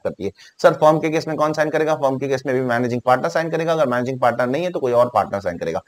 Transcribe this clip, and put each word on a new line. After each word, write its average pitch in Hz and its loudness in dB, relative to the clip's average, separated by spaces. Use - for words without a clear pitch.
करती - -6
है। 98 -4
सर, 175 6
फर्म 156 4
के 156 -2
केस 156 -2
में 156 -4
कौन 151 0
साइन 151 0
करेगा? 156 0
फर्म 135 0
के 139 -4
केस 135 -2
में 131 0
भी 127 0
मैनेजिंग 123 -2
पार्टनर 127 2
साइन 165 -2
करेगा, 165 0
अगर 156 2
मैनेजिंग 123 -2
पार्टनर 127 2
नहीं 143 -2
है 180 -4
तो 175 -4
कोई 127 0
और 120 4
पार्टनर 98 0
साइन 87 -4
करेगा। 85 -4